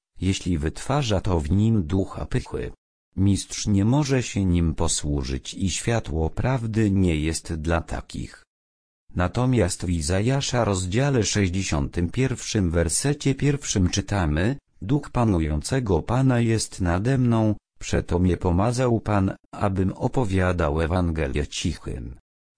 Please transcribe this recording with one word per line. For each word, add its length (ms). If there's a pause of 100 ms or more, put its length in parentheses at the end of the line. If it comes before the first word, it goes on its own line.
(220)
jeśli 360
wytwarza 640
to 180
w 120
nim 320
ducha 420
pychy, 460 (460)
mistrz 500
nie 180
może 380
się 220
nim 300
posłużyć 800
i 160
światło 600
prawdy 600
nie 240
jest 380
dla 280
takich. 640 (720)
Natomiast 720
w 40
Izajasza 760
rozdziale 580
sześćdziesiątym 840
pierwszym, 640
wersecie 640
pierwszym 540
czytamy: 680 (240)
„Duch 280
panującego 920
Pana 380
jest 420
nade 360
mną, 380 (240)
przeto 400
mnie 180
pomazał 600
Pan, 360 (160)
abym 420
opowiadał 880
Ewangelię 680
cichym”. 680 (420)